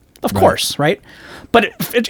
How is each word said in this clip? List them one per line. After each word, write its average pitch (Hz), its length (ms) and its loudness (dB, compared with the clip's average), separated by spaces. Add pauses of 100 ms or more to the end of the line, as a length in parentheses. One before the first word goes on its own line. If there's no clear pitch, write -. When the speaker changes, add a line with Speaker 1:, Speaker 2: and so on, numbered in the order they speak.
(220)
Speaker 1:
Of - 120 -4
Speaker 2:
Right. 98 60 -2
Speaker 1:
course, - 380 0
right? 147 240 0 (500)
But 233 140 4 (140)
if - 160 -8
it, 233 140 2